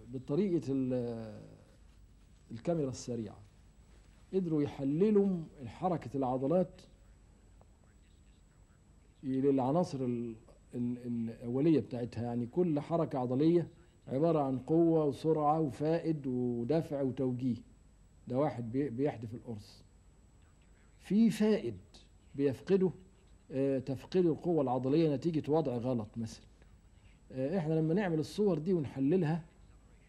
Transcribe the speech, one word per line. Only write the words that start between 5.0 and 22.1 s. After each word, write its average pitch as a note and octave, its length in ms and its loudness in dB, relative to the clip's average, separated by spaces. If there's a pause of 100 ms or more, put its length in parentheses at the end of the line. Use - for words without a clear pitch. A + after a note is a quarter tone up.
حركة D3 520 -4
العضلات C3+ 640 0 (2500)
للعناصر C3+ 840 2
ال-، A#2 300 -4 (400)
ال-، B2 220 -4 (100)
الأولية A#2+ 720 0
بتاعتها. A#2 440 -6
يعني A#2+ 220 -4
كل D#3+ 340 0
حركة D3+ 400 -2
عضلية D#3 480 2 (400)
عبارة D#3 320 2
عن C3+ 200 0
قوة D#3+ 460 4
وسرعة D3+ 540 2
وفائد D#3 680 -2
ودفع B2 720 -2
وتوجيه. B2+ 540 -2 (720)
ده B2 100 -4
واحد A#2+ 340 -2
بي-، C#3 180 -2
بيحدف A#2 440 -4
القرص. A2+ 500 -14 (1160)
في A3 300 4
فائد E3+ 480 0 (580)